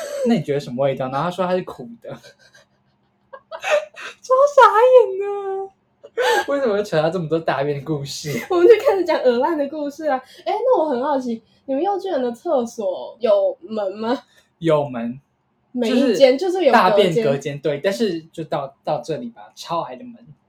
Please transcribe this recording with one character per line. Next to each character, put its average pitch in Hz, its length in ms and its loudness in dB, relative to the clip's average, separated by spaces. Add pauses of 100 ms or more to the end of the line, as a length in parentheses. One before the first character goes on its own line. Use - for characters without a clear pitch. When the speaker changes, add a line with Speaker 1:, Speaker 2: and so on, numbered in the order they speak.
(280)
Speaker 1:
那 233 80 4
你 165 60 0
觉 143 120 -2
得 143 60 0
什 131 140 -10
么 131 100 0
味 135 120 2
道？” 131 140 -4
然 135 120 -4
后 165 40 -2
他 180 60 -4
说 185 140 -4
他 180 100 0
是 185 80 0
苦 - 240 -14 (140)
的。 - 120 -16
<laughs> - 60 -18 (2000)
超 - 120 0 (220)
傻 539 60 8 (460)
眼 381 120 -6
的。 392 60 -4 (1200)
为 277 120 0
什 269 60 -2
么 208 80 0
会 208 100 -2
扯 160 180 -2
到 160 80 2
这 180 100 -4
么 156 100 -6
多 165 100 0
大 143 240 -2
便 143 160 -2
的 131 60 -14
故 147 180 -4
事？ 143 280 -10 (100)
Speaker 2:
<laughs> - 80 -10
我 359 80 0
们 349 100 6
就 466 80 12
开 415 200 2
始 359 100 0
讲 302 160 0
恶 247 160 4
烂 302 200 0
的 285 120 -2
故 294 200 -6
事 311 160 -10
啊。 262 160 0 (240)
哎， 349 80 -2
那 453 260 2
我 311 100 2
很 240 120 -2
好 285 180 0
奇， 240 220 -6 (240)
你 269 80 -4
们 269 80 -2
幼 403 160 0
稚 381 120 -8
园 285 120 -2
的 247 100 -2
厕 254 340 -2
所 185 540 -8
有 202 420 2
门 202 320 -6
吗？ 220 240 -4 (400)
Speaker 1:
有 151 300 2
门。 123 320 -8 (520)
Speaker 2:
每 240 180 -2
一 254 260 2
间、 262 220 4
就 359 140 -2
是 359 120 -2
有 262 80 4
隔 240 80 6
间。 185 100 4
Speaker 1:
就 - 0 -
是 - 0 -
大 - 20 -
便 185 320 0
隔 143 140 0
间， 143 220 -8
对， 143 200 -4
但 196 140 -2
是 196 280 -4 (100)
就 165 120 -10
到， 147 400 -8
到 151 160 -4
这 151 180 -8
里 120 120 -10
吧， 104 260 -20
超 165 260 -6
矮 - 140 -10
的 123 80 -18
门。 120 120 -18 (340)